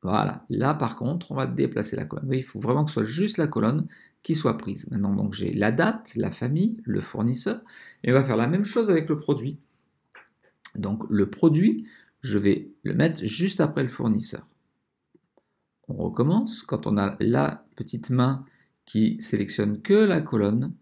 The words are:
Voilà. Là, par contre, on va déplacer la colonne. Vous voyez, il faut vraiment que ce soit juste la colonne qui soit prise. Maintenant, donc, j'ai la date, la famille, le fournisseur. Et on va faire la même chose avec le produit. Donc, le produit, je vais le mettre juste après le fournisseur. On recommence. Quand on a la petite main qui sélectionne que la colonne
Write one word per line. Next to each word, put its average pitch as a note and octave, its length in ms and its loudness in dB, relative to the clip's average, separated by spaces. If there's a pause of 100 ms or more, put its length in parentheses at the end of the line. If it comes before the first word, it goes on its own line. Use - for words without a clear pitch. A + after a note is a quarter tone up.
Voilà. G2 460 0
Là, B2+ 240 0
par C3+ 220 -2
contre, D#3 360 -4
on C#3+ 40 -6
va C3+ 100 -2
déplacer B2+ 500 -2
la - 100 -4
colonne. - 180 -8
Vous C3+ 60 -6
voyez, C3 120 0
il C3 40 -10
faut - 140 -12
vraiment B2 240 2
que D3+ 60 -2
ce - 60 -8
soit A2 80 0
juste E3+ 340 -2
la D#3+ 80 2
colonne B2+ 420 0 (360)
qui E3 100 -2
soit B2+ 240 0
prise. - 320 -10
Maintenant, G2 240 0
donc, G2 220 -2
j'ai G2 180 -4
la G2+ 180 2
date, E3 440 0
la G#2+ 160 -2
famille, E3 540 -2
le G2+ 160 -2
fournisseur. C3 600 -2 (420)
Et A#2+ 80 2
on C3 40 6
va C3+ 80 6
faire C3 120 0
la A#2 120 2
même F#3+ 180 0
chose A3 240 0
avec D#3+ 200 2
le D3 100 0
produit. C#3 400 -4 (1120)
Donc, G#2 380 -4
le G2 180 4
produit, E3 560 4 (360)
je G#2 180 0
vais G2+ 320 2 (100)
le G2+ 140 -2
mettre D#3 280 2
juste F3 380 -2
après D3+ 220 0
le A#2+ 60 -2
fournisseur. A2 580 -2 (1400)
On - 60 -8
recommence. D3+ 720 0
Quand - 240 -4
on G#2 100 2
a G2 220 0
la B2 440 2 (120)
petite - 340 -10
main C3 340 2 (420)
qui A2 360 0
sélectionne G#2 640 -2
que G3 100 4
la G3+ 280 4
colonne A2+ 600 0